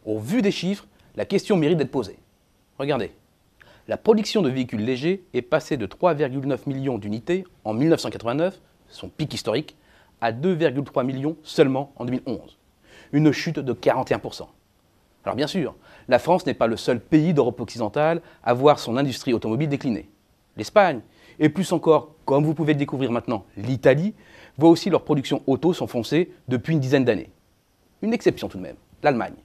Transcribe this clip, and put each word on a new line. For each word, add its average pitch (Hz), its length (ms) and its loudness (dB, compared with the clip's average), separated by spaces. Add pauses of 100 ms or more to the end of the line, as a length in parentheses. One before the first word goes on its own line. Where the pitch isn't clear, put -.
Au 110 140 -4
vu 156 240 -2
des 202 80 2
chiffres, 190 360 -6 (300)
la 104 80 -4
question 202 320 0
mérite 160 220 2
d'être 135 120 -2
posée. 104 280 -6 (600)
Regardez, 139 340 -4 (760)
la 107 80 -4
production 214 460 2
de 139 80 2
véhicules 123 340 -4
légers 139 480 -2
est 123 100 -2
passée 151 360 -2
de 107 80 -6
trois 175 260 0
virgule 139 340 -4
neuf 135 200 -4
millions 135 320 -4
d'unités 120 460 -4 (200)
en 110 80 -4
mille 127 160 2
neuf 165 120 4
cent 117 100 -6
quatre-vingt-neuf, 135 500 -4 (280)
son - 200 -18
pic - 240 -8
historique, 117 440 -4 (440)
à 117 120 0
deux 147 200 -2
virgule 143 320 0
trois 131 180 -4
millions 135 400 -4
seulement 139 540 0
en 117 80 -12
deux 123 80 -4
mille 127 140 -4
onze. - 320 -10 (540)
Une 151 200 6
chute 156 260 -4
de 135 140 -4
quarante 127 380 0
et 131 40 2
un 110 40 -4
pour 110 160 -10
cent. - 160 -16 (760)
Alors 98 120 -4
bien 143 100 -2
sûr, 143 280 -4 (340)
la 127 100 4
France - 280 2
n'est 127 80 -2
pas 120 120 0
le 113 100 0
seul 123 240 0
pays 156 320 4
d'Europe 127 280 2
occidentale 147 640 -2 (200)
à 123 120 2
voir 139 240 6
son 117 180 -4
industrie 135 360 -2
automobile 117 360 -2
décliner. 135 420 -4 (460)
L'Espagne, 156 440 2 (380)
et 151 100 4
plus 175 240 -2
encore, 156 420 2 (100)
comme 143 200 2
vous 156 100 0
pouvez 156 180 0
le 147 60 0
découvrir 135 340 -2
maintenant, 117 320 -4 (120)
l'Italie, 135 580 2 (440)
voit 160 120 8
aussi 170 200 4
leur 160 140 0
production 139 420 -2
auto 135 280 2
s'enfoncer 131 580 -2 (160)
depuis 127 240 -2
une 160 80 2
dizaine 131 240 2
d'années. 113 260 -2 (720)
Une 214 100 -2
exception 185 360 0
tout 92 100 -12
de 92 40 -10
même, - 140 -14 (260)
l'Allemagne. 117 420 0